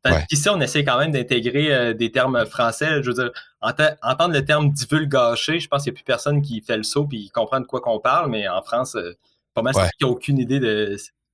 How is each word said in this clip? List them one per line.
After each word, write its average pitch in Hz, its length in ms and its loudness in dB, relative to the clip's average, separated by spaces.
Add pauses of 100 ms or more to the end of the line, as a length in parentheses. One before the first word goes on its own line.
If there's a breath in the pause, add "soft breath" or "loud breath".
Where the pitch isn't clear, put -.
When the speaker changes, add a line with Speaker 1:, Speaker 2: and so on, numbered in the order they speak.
Speaker 1:
Tandis 127 140 4
Speaker 2:
Ouais. 76 120 -2
Speaker 1:
qu'ici, 147 200 2
on 196 120 2
essaie 143 220 0
quand 131 160 2
même 156 120 0
d'intégrer, 127 640 0
euh, 120 200 2
des 113 180 -2
termes 127 340 2
français. 143 580 0
Je 123 60 -4
veux 117 60 -2
dire, 120 160 -2 (300 loud breath)
enta-, 151 400 0
entendre 156 320 0
le 139 120 2
terme 151 260 4
divulgacher, 143 880 0
je - 80 -8
pense 143 160 0
qu'il 143 80 -4
y - 40 -6
a - 0 -
plus - 80 -20
personne 143 380 0
qui 117 200 -4
fait 117 160 -4
le 107 60 -4
saut 147 220 -2
puis 120 180 -8
qui 98 60 -20
comprend 120 300 -2
de 127 60 -6
quoi 127 160 -6
qu'on 113 180 -2
parle, 143 300 0
mais 104 180 -2
en 92 140 -2
France, 127 340 -4
euh, 87 180 -8 (400)
pas 117 80 -2
mal 127 140 0
Speaker 2:
Ouais. 98 80 2
Speaker 1:
sûr 87 140 2
qu'il 139 100 0
y - 20 2
a - 20 2
aucune 139 280 0
idée 127 200 0
de, 107 360 -2 (380)